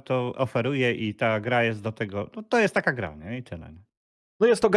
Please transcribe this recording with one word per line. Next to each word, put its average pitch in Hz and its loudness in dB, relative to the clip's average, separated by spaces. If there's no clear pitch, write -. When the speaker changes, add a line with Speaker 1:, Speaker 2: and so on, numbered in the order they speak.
Speaker 1:
to 127 -2
oferuje 127 0
i 107 -4
ta 113 0
gra 120 2
jest 110 -2
do 110 -4
tego, 104 -6
no 220 -10
to 240 0
jest 202 2
taka - 0
gra, 92 -6
nie? 90 -10
I 131 -10
tyle, - -14
nie? 85 -20
Speaker 2:
No 220 6
jest 233 4
to 226 6
Speaker 1:
Za 196 4
to - -2